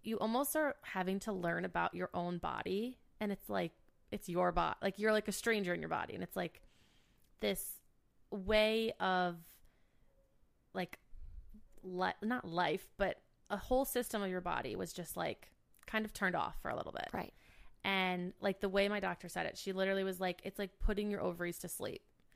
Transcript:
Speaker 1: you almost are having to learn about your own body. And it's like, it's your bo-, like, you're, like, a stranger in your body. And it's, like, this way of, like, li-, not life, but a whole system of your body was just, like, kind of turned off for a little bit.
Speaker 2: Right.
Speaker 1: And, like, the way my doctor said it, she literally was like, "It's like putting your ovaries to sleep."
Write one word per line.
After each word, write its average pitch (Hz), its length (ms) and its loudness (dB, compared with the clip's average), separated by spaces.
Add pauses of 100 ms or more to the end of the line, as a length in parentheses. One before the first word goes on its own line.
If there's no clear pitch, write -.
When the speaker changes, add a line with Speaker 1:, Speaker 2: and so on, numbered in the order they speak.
Speaker 1:
you 226 160 -2
almost 240 380 2
are 302 240 2
having 190 400 0
to 220 100 -4
learn 175 320 0
about 175 300 0
your 180 200 -2
own 175 240 0
body. 190 600 -2 (240)
And 208 100 0
it's - 180 -6
like, 185 220 0 (400)
it's - 160 -6
your 180 240 4
bo-, 165 300 2
like, 196 180 -2
you're, 214 140 4
like, 214 160 2
a - 20 -2
stranger 202 420 0
in 170 60 -2
your 160 100 -6
body. - 240 -2
And 185 100 -6
it's, - 120 -10
like, 175 260 -4 (800)
this 202 400 -2 (520)
way 214 680 4
of, 180 380 2 (1400)
like, 180 260 -4 (840)
li-, 185 280 0 (100)
not 240 220 0
life, 170 540 0
but - 240 0 (280)
a 208 80 -2
whole 254 280 4
system 240 360 0
of 190 80 0
your 185 120 -2
body 139 340 -2
was 175 160 -4
just, - 240 -8
like, - 340 -4 (380)
kind 220 160 0
of 214 80 -6
turned 185 240 0
off - 260 0
for - 80 -6
a - 60 -2
little - 160 -6
bit. - 220 -6
Speaker 2:
Right. - 200 -6 (500)
Speaker 1:
And, 185 580 2
like, 196 180 2
the 202 100 2
way 196 200 4
my 208 100 0
doctor 180 300 -2
said 165 160 -2
it, - 120 -4
she 190 160 -4
literally 190 300 2
was 190 160 -2
like, 185 240 -2
"It's 196 160 -6
like 196 180 -4
putting 208 320 2
your 202 100 0
ovaries 175 400 -2
to - 80 -8
sleep." - 360 -6 (320)